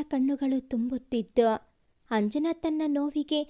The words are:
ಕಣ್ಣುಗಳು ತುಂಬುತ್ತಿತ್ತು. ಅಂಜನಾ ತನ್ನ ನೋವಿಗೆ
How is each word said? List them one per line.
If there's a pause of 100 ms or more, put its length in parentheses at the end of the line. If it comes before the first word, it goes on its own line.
ಕಣ್ಣುಗಳು
ತುಂಬುತ್ತಿತ್ತು. (340)
ಅಂಜನಾ
ತನ್ನ
ನೋವಿಗೆ